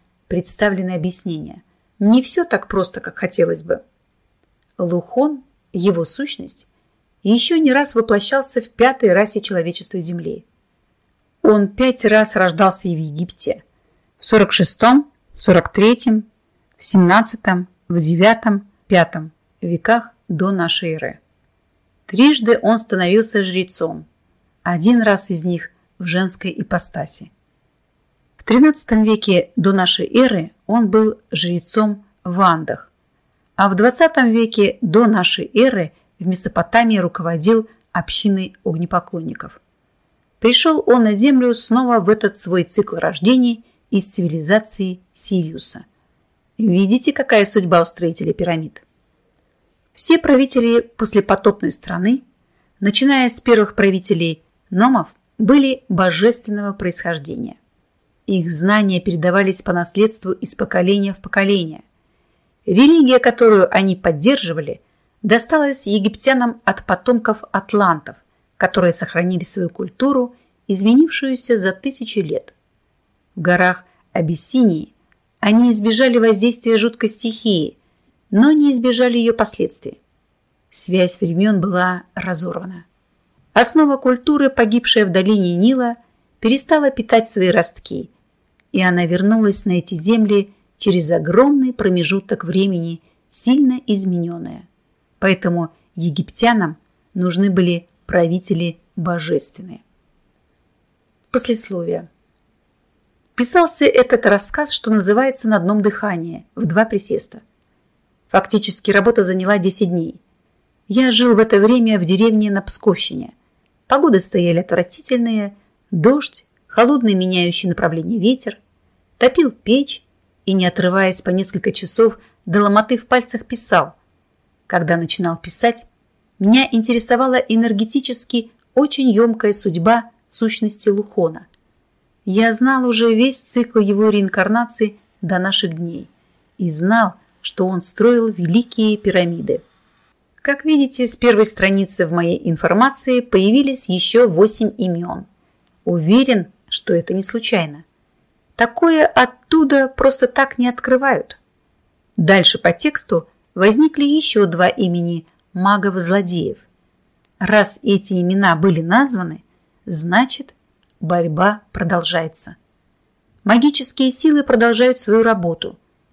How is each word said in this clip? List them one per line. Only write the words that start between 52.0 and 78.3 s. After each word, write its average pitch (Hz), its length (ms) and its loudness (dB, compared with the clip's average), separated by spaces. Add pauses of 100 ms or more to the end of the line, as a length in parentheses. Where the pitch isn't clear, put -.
начиная 262 500 2
с - 100 -2
первых 208 360 2
правителей 180 640 0 (300)
номов, 214 360 2 (300)
были 262 500 2
божественного 202 840 -2
происхождения. 170 840 -8 (680)
Их 175 260 -2
знания 190 480 0
передавались 180 640 -2
по - 100 -8
наследству 190 600 -2
из - 240 -8
поколения 196 580 -2
в - 60 -16
поколение. 190 640 -4 (800)
Религия, 262 540 6
которую 226 560 4
они 190 200 2
поддерживали, 165 840 -2 (400)
досталась 277 640 0
египтянам 226 800 -2
от - 220 -4
потомков 220 640 -2
атлантов, 196 640 -2 (400)
которые 180 360 0
сохранили 180 500 -4
свою 175 260 -4
культуру, 247 640 -4 (320)
изменившуюся 247 880 0
за 190 160 -2
тысячи 226 480 -8
лет. - 360 -8 (800)
В 185 60 -10
горах 175 420 0 (300)
Абиссинии 170 800 -2 (440)
они 233 320 4
избежали 226 460 0
воздействия 226 600 2
жуткой 226 320 -2
стихии, 214 680 -4 (540)